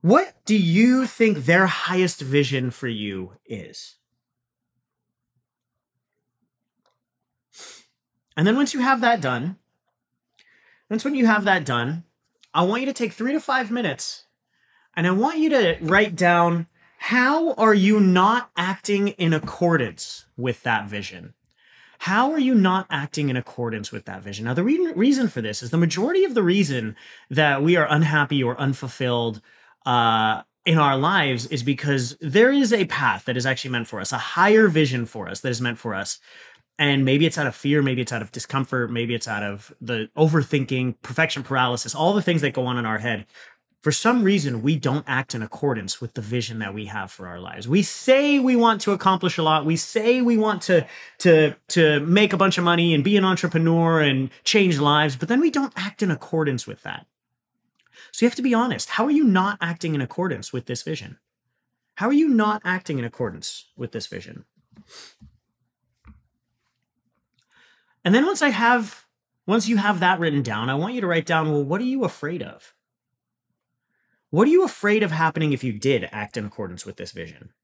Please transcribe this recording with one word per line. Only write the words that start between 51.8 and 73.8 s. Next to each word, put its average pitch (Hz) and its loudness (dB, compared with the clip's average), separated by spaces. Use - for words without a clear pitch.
make 202 4
a 190 -2
bunch 185 2
of 180 -2
money 170 2
and 143 2
be 202 2
an 190 4
entrepreneur 165 2
and 131 2
change 185 2
lives, 147 2
but 160 -8
then 247 2
we 330 2
don't 277 -4
act 202 -6
in 185 0
accordance 147 -4
with 107 -16
that. - -14
So - 0
you 247 6
have - -4
to 269 -8
be 247 0
honest. 226 -2
How 226 -2
are 302 0
you 302 2
not 202 2
acting 170 -4
in 139 -2
accordance 131 -6
with 123 -8
this 120 -10
vision? - -12
How 208 -4
are 277 2
you 311 4
not 214 2
acting 180 -4
in 120 -4
accordance - -10
with 120 -10
this 110 -10
vision? - -16
And 180 4
then 269 6
once 381 0
I 294 4
have, 233 0
once 208 0
you 233 2
have 202 2
that 180 2
written 147 0
down, 113 -4
I 135 -2
want 185 -4
you 247 -4
to 196 -2
write 165 0
down, 160 2
well, 147 0
what 160 -2
are 247 -4
you 254 -2
afraid 160 -6
of? - -20